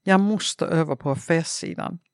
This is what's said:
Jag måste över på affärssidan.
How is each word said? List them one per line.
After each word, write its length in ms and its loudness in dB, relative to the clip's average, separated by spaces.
Jag 120 6
måste 460 0
över 300 0
på 140 -4
affärssidan. 880 -4